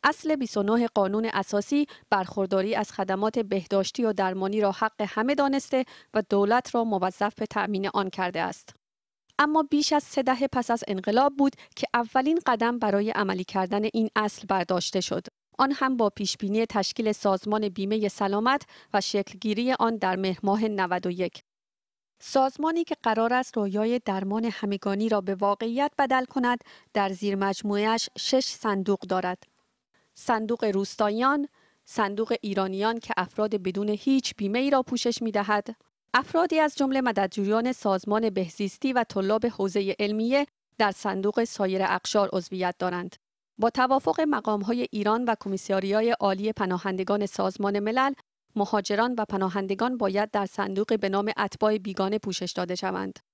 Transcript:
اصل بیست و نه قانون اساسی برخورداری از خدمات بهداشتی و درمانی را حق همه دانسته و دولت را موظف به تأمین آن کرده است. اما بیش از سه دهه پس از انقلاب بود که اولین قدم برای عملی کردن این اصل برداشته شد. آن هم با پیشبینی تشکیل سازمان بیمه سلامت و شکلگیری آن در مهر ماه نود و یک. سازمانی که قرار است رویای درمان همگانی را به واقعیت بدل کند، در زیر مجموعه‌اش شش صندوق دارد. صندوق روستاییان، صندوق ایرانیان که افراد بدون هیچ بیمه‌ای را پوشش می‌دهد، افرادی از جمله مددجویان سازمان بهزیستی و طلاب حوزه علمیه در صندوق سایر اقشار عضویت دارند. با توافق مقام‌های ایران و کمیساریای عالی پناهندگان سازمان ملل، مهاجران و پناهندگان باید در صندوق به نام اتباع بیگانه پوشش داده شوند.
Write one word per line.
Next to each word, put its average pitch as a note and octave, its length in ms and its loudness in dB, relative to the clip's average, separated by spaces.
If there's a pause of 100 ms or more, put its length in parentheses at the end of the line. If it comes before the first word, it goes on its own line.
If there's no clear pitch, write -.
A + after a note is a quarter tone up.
اصل D#4 320 2
بیست B3+ 220 -2
و G3+ 60 2
نه A3+ 240 4
قانون G#3+ 460 0
اساسی G#3 520 0 (240)
برخورداری F#3+ 640 0
از G#3+ 160 -2
خدمات G3 480 -2
بهداشتی G3 680 -2
و G#3+ 80 0
درمانی F#3+ 480 0
را G3+ 100 4
حق A3 360 -2
همه A#3+ 280 0
دانسته C4+ 500 0 (280)
و A3 160 2
دولت G#3 460 2
را A#3 80 2
موظف G3+ 520 -2
به A3 100 -4
تأمین G3+ 480 -2
آن F#3+ 160 0
کرده F3+ 320 -4
است. - 340 -8 (640)
اما D4+ 240 4
بیش D4 300 2
از D4 100 4
سه - 200 -2
دهه C4 240 2
پس B3 240 0
از A#3 160 0
انقلاب A3+ 500 2
بود C#4 180 4 (200)
که - 180 -6
اولین C4 520 2
قدم A#3 340 2
برای G#3 320 2
عملی F#3+ 320 0
کردن G3 400 0
این A3 320 0
اصل G#3 320 -2
برداشته F#3 540 0
شد. - 260 -6 (300)
آن C4+ 180 2
هم C4 220 0
با A3 120 4
پیشبینی G#3 560 -2
تشکیل G#3+ 460 -2
سازمان G#3 580 0
بیمه G3+ 380 -2
سلامت G#3+ 540 0 (320)
و G3+ 80 4
شکلگیری G#3+ 720 -2
آن A3+ 220 0
در F#3 200 -2
مهر F#3+ 280 -2
ماه G#3 220 2
نود F#3 420 0
و F3+ 40 -2
یک. F3 320 -4 (800)
سازمانی D4+ 600 0
که D#4+ 200 -4
قرار A3+ 300 2
است B3+ 240 -2
رویای G#3+ 480 0
درمان G3 400 -2
همگانی G3+ 640 -2
را G#3+ 120 2
به F#3+ 140 -2
واقعیت A3+ 600 0
بدل C4 280 2
کند، B3 340 0 (340)
در G3+ 160 2
زیر G3 260 -2
مجموعه‌اش G3+ 800 0
شش C4 260 2
صندوق G3 560 -2
دارد. F3+ 440 -4 (720)
صندوق A3+ 480 -2
روستاییان، A3 840 0 (380)
صندوق G#3+ 560 0
ایرانیان G3 580 -2
که - 180 -8
افراد G#3 380 -2
بدون F#3+ 340 -2
هیچ C4 480 0
بیمه‌ای A#3 320 0
را C#4 140 4
پوشش A#3+ 380 -2
می‌دهد، G#3 460 0 (460)
افرادی D#4+ 460 2
از D4+ 160 2
جمله C4+ 260 0
مددجویان G#3+ 720 0
سازمان G#3 580 0
بهزیستی G3 640 -2
و A#3+ 100 2
طلاب G#3+ 420 0
حوزه G3 540 -2
علمیه A3+ 460 0 (320)
در G#3 140 2
صندوق G3 520 -2
سایر F#3+ 400 -2
اقشار F#3+ 500 2
عضویت F3+ 460 -2
دارند. F3+ 360 -4 (420)
با A3+ 120 2
توافق C4+ 520 2
مقام‌های A3+ 680 0
ایران G#3+ 340 0
و A3+ 140 2
کمیساریای G3 720 0
عالی G3+ 420 0
پناهندگان F#3+ 720 0
سازمان G3+ 540 0
ملل، B3+ 340 0 (420)
مهاجران G#3 640 0
و G#3+ 80 -2
پناهندگان G3 720 -2
باید G#3 340 0
در G3+ 140 0
صندوق G3 540 -2
به G3 100 0
نام G3+ 280 0
اتباع G#3+ 400 2
بیگانه G3 400 -2
پوشش F3+ 340 -4
داده F3+ 240 -4
شوند. F#3+ 440 -4 (140)